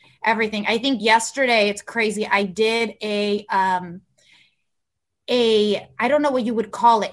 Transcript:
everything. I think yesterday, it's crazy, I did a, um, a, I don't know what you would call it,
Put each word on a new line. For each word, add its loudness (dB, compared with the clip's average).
everything. 0
I 0
think -2
yesterday, 2
it's -6
crazy, -4
I 0
did -2
a, -2
um, -2
a, 2
I 0
don't 2
know 0
what -2
you -4
would -4
call 4
it, -6